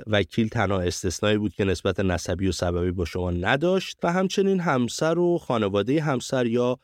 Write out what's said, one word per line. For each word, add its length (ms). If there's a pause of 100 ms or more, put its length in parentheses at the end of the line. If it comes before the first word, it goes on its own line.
وکیل 400
تنها 320
استثنایی 580
بود 160
که 100
نسبت 360
نسبی 480
و 40
سببی 400
با 140
شما 260
نداشت 720
و 80
همچنین 480
همسر 600
و 180
خانواده 600
همسر 460
یا 380